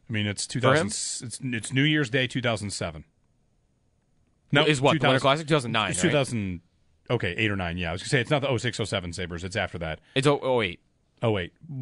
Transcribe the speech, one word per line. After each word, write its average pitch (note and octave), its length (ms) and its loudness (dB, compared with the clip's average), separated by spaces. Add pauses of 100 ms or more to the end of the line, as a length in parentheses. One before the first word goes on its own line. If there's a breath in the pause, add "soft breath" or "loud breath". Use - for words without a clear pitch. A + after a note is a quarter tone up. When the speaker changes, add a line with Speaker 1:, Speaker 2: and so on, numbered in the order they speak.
Speaker 1:
I - 40 -6
mean, G#2 140 0
it's G2+ 180 -2
Speaker 2:
For - 80 -12
Speaker 1:
two C3 60 -2
thousand, B2+ 220 4
Speaker 2:
him? F#3+ 60 -2
Speaker 1:
it's, - 540 -8
it's B2 320 -6
New C3 100 4
Year's D3+ 260 2
Day B2+ 180 0
two B2+ 140 -4
thousand G#2 300 -2
seven. D#2+ 340 -8 (1500)
No, D3 140 6
Speaker 2:
Is D3+ 160 4
what, C3+ 100 6
the - 20 6
Winter D#3 60 2
Speaker 1:
two D3 80 2
thousand, C3+ 140 4
Speaker 2:
Classic? C#3+ 260 2
Two D3 80 4
thousand B2 160 0
nine, A2 200 0
Speaker 1:
it's - 120 -2
Speaker 2:
right? E3+ 80 4
Speaker 1:
two B2 40 2
thousand, G#2+ 460 -2 (480)
okay, G#2+ 280 -2
eight A2 120 2
or G#2 60 -2
nine, F2 220 -2
yeah. F2 120 -2
I - 40 -4
was F#2 100 -6
gonna - 60 -10
say, C#3+ 120 2
it's A2+ 80 -4
not D3 120 2
the C#3 80 -2
oh B2 80 2
six, A2+ 220 -4
oh A#2 40 0
seven F2+ 300 -4
Sabres, E2+ 300 -6
it's F#2 120 -6
after F#2 240 -4
that. D#2+ 220 -6 (120 soft breath)
Speaker 2:
It's C3+ 140 2
oh, C#3+ 160 4
oh B2+ 180 0
eight. F2+ 200 -4 (420)
Speaker 1:
Oh A2+ 160 4
eight. F2 140 -6 (280)